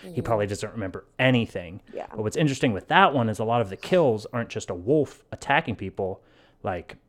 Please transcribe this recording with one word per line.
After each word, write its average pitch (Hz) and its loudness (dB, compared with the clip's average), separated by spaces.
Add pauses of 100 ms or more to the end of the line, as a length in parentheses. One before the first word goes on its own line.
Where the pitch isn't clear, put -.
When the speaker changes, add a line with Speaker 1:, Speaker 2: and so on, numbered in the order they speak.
Speaker 1:
He 185 -14
Speaker 2:
Mm-hmm. 160 -4
Speaker 1:
probably 104 2
doesn't 101 -6
remember 95 -8 (140)
anything. 110 0 (100)
Speaker 2:
Yeah. - -10
Speaker 1:
But - -6
what's 107 -2
interesting 139 2
with 92 -6
that 175 6
one 123 2
is 107 -2
a 117 -4
lot 117 2
of 98 -2
the 95 -8
kills 123 2
aren't 117 -4
just - -8
a 98 -6
wolf 123 0
attacking - -2
people, 92 -6 (400)
like, 90 -6 (120)